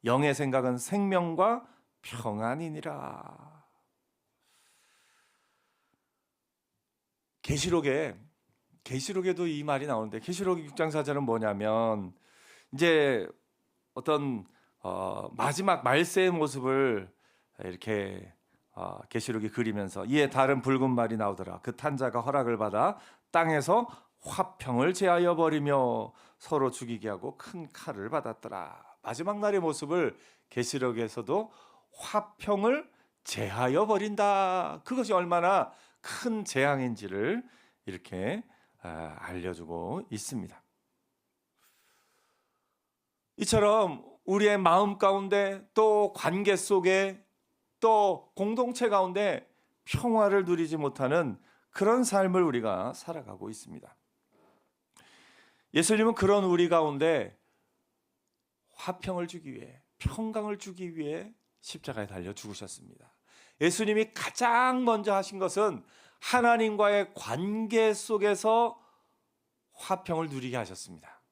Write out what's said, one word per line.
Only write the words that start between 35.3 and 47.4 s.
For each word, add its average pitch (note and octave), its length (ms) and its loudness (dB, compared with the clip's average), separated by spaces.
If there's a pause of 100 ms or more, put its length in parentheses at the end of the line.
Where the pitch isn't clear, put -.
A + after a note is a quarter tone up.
큰 A3 420 -6
재앙인지를 C3 1000 0 (420)
이렇게, G2 580 -6 (380)
아, D#2+ 380 -12
알려주고 F2+ 880 -8
있습니다. G#2 520 -10 (2750)
이처럼 G#3 680 4 (220)
우리의 G#3 320 4
마음 F#3+ 400 4
가운데 G3 800 0
또 G#3 380 4
관계 F#3+ 420 0
속에 F#3+ 680 2 (560)